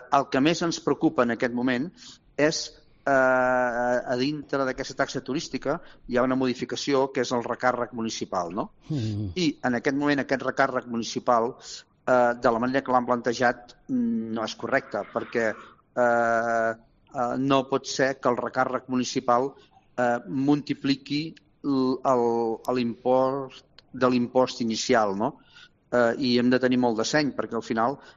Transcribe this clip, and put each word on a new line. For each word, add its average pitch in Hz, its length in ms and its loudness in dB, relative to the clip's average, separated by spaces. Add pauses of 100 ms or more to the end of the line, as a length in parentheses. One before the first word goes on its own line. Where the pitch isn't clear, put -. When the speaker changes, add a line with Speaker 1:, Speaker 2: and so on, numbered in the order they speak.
(120)
Speaker 1:
el 139 180 4
que 135 100 2
més 165 220 2
ens 165 180 -2
preocupa 147 440 2
en 120 80 2
aquest 117 200 -2
moment 123 400 -2 (460)
és, - 420 -2 (260)
eh, 135 60 0
a 127 1040 2
dintre 139 480 -4
d'aquesta 131 320 -6
taxa 139 260 -4
turística 143 600 -6 (260)
hi 117 100 -4
ha 123 60 4
una 131 120 0
modificació 131 760 0
que 135 100 -2
és 120 100 -4
el 120 120 -2
recàrrec 120 500 -2
municipal, 104 600 -6
no? 127 180 -6 (180)
Speaker 2:
Mhm. 107 460 -4
Speaker 1:
I 170 280 0
en 127 120 0
aquest 135 220 -2
moment 143 220 2
aquest 123 240 -2
recàrrec 127 420 0
municipal, 117 720 0 (500)
eh, 123 340 4
de 123 120 4
la 113 80 2
manera 127 240 0
que 131 80 -4
l'han 123 140 2
plantejat, 123 680 0 (140)
mm, 117 440 -2
no 113 120 -4
és 127 100 -8
correcta, 113 560 -4
perquè, 110 420 -2 (420)
eh, 117 800 2 (420)
eh, 123 240 -2
no 135 300 2
pot 135 180 -2
ser 135 320 0
que 135 100 0
el 117 80 2
recàrrec 123 500 -4
municipal, 127 640 0 (460)
eh, 120 300 2
multipliqui 143 1080 -2 (280)
l-, 131 400 2
el, 117 720 0
l'import 127 800 0 (380)
de 127 180 2
l'impost 127 520 2
inicial, 110 560 2
no? 120 180 -2 (560)
Eh, 120 260 4
i 123 220 2
hem 120 100 4
de 127 100 4
tenir 127 220 2
molt 117 160 2
de 110 80 -2
seny, 151 300 0
perquè 110 200 -6
al 110 80 -2
final 123 340 -2 (200)